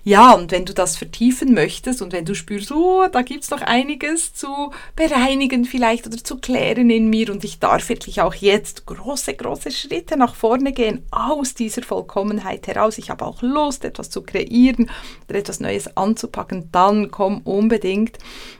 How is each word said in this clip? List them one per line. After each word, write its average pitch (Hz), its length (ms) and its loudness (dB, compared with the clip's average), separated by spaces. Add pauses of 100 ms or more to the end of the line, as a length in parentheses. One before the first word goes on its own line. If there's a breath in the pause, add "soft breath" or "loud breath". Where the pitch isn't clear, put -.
Ja, 214 300 10
und 170 180 2
wenn 185 140 0
du - 80 -8
das 180 220 0
vertiefen 247 580 2
möchtest 220 480 2
und 180 120 -10
wenn 175 100 -4
du 190 120 -2
spürst, 202 360 -8
oh, 370 400 4
da 247 120 2
gibt's 285 260 -10
noch 294 120 -4
einiges 294 720 -2
zu 285 380 -8 (240 loud breath)
bereinigen 269 680 2
vielleicht 233 420 0
oder 226 100 -10
zu 269 200 -10
klären 247 520 2
in 226 200 4
mir 220 220 0
und 202 120 -8
ich - 160 -10
darf - 300 2
wirklich - 320 -4
auch 175 140 0
jetzt 202 500 0
große, - 480 -8
große - 380 -8
Schritte 320 440 -6
nach 254 200 4
vorne 240 360 0
gehen 240 400 -2
aus 285 420 -2
dieser 226 280 -6
Vollkommenheit 202 840 -6
heraus. 214 300 0
Ich - 120 -14
habe - 160 -8
auch - 160 -10
Lust, 285 420 -2
etwas - 260 -10
zu - 120 -10
kreieren 240 680 2 (380 loud breath)
oder - 120 -6
etwas 202 200 -8
Neues - 380 -6
anzupacken, 190 720 -4
dann 202 400 4
komm 202 360 -2
unbedingt, 208 680 0 (420 loud breath)